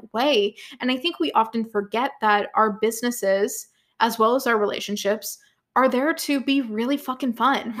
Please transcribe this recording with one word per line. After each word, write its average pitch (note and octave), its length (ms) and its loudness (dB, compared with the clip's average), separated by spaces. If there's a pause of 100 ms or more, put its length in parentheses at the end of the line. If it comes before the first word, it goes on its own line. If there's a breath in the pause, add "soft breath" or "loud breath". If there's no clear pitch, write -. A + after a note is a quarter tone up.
(140)
way. A3 420 2 (240 loud breath)
And B3 100 -2
I B3+ 60 0
think E4 240 -4
we D#4+ 140 -2
often A3+ 320 0
forget A3+ 460 -4 (100)
that G#3 340 2
our G#3+ 240 4
businesses, A3+ 880 0 (320)
as A3+ 180 2
well A3+ 180 4
as B3+ 120 0
our A#3 100 2
relationships, G#3 800 -2 (380 soft breath)
are C4 120 4
there C4+ 260 2
to C#4+ 280 -2
be C#4 200 0
really A#3 360 -2
fucking C4 360 -4
fun, A#3+ 460 0